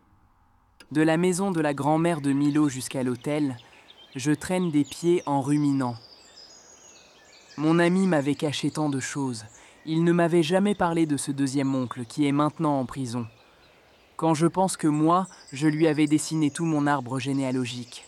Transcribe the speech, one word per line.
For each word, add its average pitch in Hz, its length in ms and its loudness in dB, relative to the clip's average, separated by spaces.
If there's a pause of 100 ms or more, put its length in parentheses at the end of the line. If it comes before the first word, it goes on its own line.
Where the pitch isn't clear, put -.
(920)
De 143 100 2
la 160 160 4
maison 185 320 0
de 175 100 -2
la 151 140 0
grand-mère 156 480 0
de 139 100 0
Milo 147 380 2
jusqu'à 131 320 -6
l'hôtel, 127 560 -4 (580)
je 139 180 0
traîne 185 380 -2
des 147 120 2
pieds 170 420 0
en 139 160 0
ruminant. 139 540 0 (1600)
Mon 160 240 2
ami 180 280 4
m'avait 143 280 2
caché 147 340 -2
tant 151 200 -2
de 135 100 -4
choses. 123 460 -6 (400)
Il 160 180 0
ne 170 80 4
m'avait 170 320 4
jamais 190 320 2
parlé 170 300 0
de 151 100 0
ce 139 160 -4
deuxième 139 420 -2
oncle 127 300 -4
qui 147 240 -2
est 139 60 2
maintenant 147 440 0
en 131 80 -2
prison. 123 400 -8 (920)
Quand 165 160 2
je 156 140 4
pense 185 280 0
que - 120 0
moi, 160 400 2 (260)
je 139 140 0
lui 156 200 4
avais 151 200 2
dessiné 151 440 0
tout 170 140 -4
mon 151 220 0
arbre 131 320 -2
généalogique. 127 880 -4